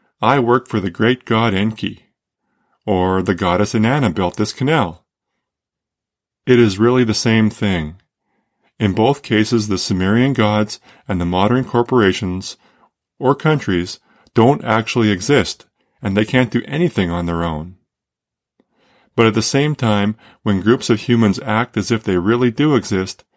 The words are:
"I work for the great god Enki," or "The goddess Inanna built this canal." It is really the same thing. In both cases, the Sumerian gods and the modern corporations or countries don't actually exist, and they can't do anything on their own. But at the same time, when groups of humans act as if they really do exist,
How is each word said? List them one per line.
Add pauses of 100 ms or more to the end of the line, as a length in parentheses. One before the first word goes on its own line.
(220)
"I
work
for
the
great
god
Enki," (800)
or
"The
goddess
Inanna
built
this
canal." (1400)
It
is
really
the
same
thing. (800)
In
both
cases,
the
Sumerian
gods (260)
and
the
modern
corporations (600)
or
countries (340)
don't
actually
exist, (360)
and
they
can't
do
anything
on
their
own. (1400)
But
at
the
same
time, (260)
when
groups
of
humans
act
as
if
they
really
do
exist, (140)